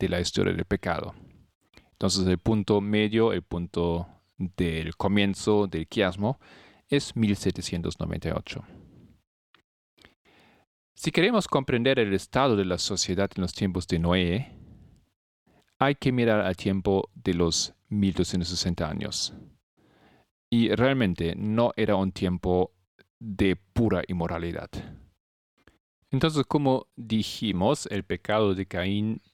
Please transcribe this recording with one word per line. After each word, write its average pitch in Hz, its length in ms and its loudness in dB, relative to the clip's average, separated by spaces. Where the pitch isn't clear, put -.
de 92 100 0
la 87 100 -2
historia 92 340 0
del 87 120 -4
pecado. - 480 -4
Entonces, 95 360 0
el 92 100 4
punto 107 440 2
medio, 107 520 2
el 87 100 -4
punto 85 640 -4
del 80 580 -4
comienzo 101 720 2
del 82 200 -6
quiasmo, 101 520 0
es - 280 -2
mil 107 200 4
setecientos 87 640 -4
noventa 82 300 -6
y - 20 -2
ocho. - 320 -6
Si - 160 -4
queremos 202 360 2
comprender 131 500 2
el 104 160 2
estado 127 420 2
de 98 100 4
la 90 120 0
sociedad 95 580 -2
en 95 60 -4
los 90 120 -2
tiempos 92 340 -2
de 85 120 0
Noé, 90 520 2
hay 139 160 2
que 135 160 0
mirar 117 300 4
al 92 140 0
tiempo 98 600 0
de - 180 -2
los 85 400 0
mil 101 240 2
doscientos 87 360 -2
sesenta 85 400 -4
años. - 440 -6
Y 117 180 4
realmente 104 640 2
no 110 400 0
era 107 200 2
un 95 160 0
tiempo 90 600 0
de 98 360 0
pura 98 520 -2
inmoralidad. 85 640 -6
Entonces, 147 340 2
como 139 400 2
dijimos, 110 920 0
el 98 160 -6
pecado 104 500 0
de 92 140 -4
Caín 101 520 -4